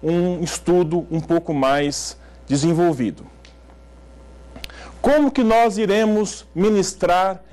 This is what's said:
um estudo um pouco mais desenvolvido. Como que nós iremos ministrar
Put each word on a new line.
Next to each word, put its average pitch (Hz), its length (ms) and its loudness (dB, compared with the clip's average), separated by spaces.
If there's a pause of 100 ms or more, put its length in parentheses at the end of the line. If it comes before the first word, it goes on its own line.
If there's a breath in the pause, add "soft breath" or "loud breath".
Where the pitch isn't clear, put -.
um 175 400 0
estudo 170 640 0
um 160 100 -2
pouco 165 320 -2
mais 143 640 -2 (300 soft breath)
desenvolvido. 143 800 0 (1800 loud breath)
Como 285 300 4
que 262 120 0
nós 226 360 4
iremos 214 760 0
ministrar 185 880 0 (120)